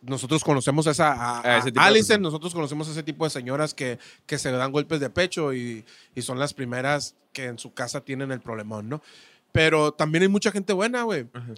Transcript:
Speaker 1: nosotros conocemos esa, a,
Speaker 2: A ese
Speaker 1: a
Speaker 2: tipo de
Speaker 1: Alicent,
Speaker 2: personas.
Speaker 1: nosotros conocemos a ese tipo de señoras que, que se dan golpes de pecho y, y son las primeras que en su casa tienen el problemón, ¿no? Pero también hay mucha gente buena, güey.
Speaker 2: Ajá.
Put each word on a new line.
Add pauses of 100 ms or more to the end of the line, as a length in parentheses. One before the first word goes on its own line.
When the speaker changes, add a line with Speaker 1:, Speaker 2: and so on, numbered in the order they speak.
Speaker 1:
nosotros
conocemos
esa,
a,
Speaker 2:
A
ese
Speaker 1:
a
Speaker 2:
tipo
de
Speaker 1:
Alicent,
Speaker 2:
personas.
Speaker 1:
nosotros
conocemos
a
ese
tipo
de
señoras
que, (300)
que
se
dan
golpes
de
pecho
y, (300)
y
son
las
primeras (180)
que
en
su
casa
tienen
el
problemón,
¿no? (500)
Pero
también
hay
mucha
gente
buena,
güey.
Speaker 2:
Ajá.